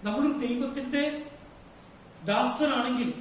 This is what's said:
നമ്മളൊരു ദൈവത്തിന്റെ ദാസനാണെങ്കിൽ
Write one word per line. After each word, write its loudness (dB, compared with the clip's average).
നമ്മളൊരു 0
ദൈവത്തിന്റെ -2
ദാസനാണെങ്കിൽ 2